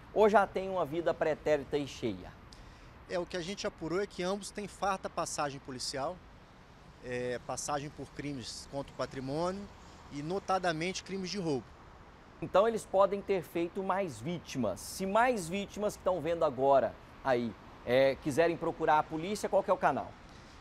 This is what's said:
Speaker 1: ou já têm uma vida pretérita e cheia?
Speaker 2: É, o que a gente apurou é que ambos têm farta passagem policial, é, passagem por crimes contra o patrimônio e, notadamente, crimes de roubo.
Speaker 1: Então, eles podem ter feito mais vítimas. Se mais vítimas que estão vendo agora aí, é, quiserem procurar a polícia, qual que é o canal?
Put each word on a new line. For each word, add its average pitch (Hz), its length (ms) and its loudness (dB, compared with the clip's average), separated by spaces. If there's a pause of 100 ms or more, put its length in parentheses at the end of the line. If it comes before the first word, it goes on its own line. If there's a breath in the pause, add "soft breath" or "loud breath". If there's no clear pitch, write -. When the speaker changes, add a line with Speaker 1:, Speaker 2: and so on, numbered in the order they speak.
(140)
Speaker 1:
ou 214 120 8
já 202 200 6
têm 190 240 -4
uma 180 160 0
vida 160 260 0
pretérita 151 640 0
e 147 100 -2
cheia? 101 520 -6 (720 loud breath)
Speaker 2:
É, 180 80 -4
o 175 60 -2
que 180 140 -6
a - 20 -4
gente 196 260 -6
apurou 196 360 -2
é 196 40 -2
que - 160 -8
ambos 196 280 -4
têm 208 180 -8
farta 190 400 -2
passagem 147 520 -2
policial, 139 540 -4 (880)
é, 123 440 -4
passagem 143 420 -4
por 185 220 -12
crimes 139 600 -8
contra 139 220 -8
o - 40 -20
patrimônio 147 720 -4 (460 loud breath)
e, 143 100 -6
notadamente, 180 800 -2
crimes 185 280 -8
de 202 80 -6
roubo. 151 260 0 (800)
Speaker 1:
Então, 185 260 6
eles 226 160 -2
podem 196 380 4
ter 196 200 0
feito 175 400 -2
mais 185 380 -2
vítimas. 120 600 -2
Se - 260 -6
mais 214 420 2
vítimas 196 460 -4
que - 60 -16
estão 185 200 0
vendo 165 240 0
agora 131 500 4 (300)
aí, 120 260 2 (360)
é, 131 300 6
quiserem 160 420 2
procurar 156 400 2
a 151 40 6
polícia, 190 460 -4
qual 196 140 4
que - 80 0
é 185 40 4
o 185 40 2
canal? 139 340 0 (480 loud breath)